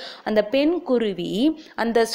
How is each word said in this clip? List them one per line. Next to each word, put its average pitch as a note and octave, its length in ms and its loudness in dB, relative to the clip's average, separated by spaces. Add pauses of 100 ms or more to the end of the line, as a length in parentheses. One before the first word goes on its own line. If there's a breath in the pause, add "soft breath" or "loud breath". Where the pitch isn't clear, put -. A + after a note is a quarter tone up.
(240 loud breath)
அந்த G#3+ 200 2
பெண் D4 380 0
குருவி A3 800 0 (140 loud breath)
அந்த A3+ 400 2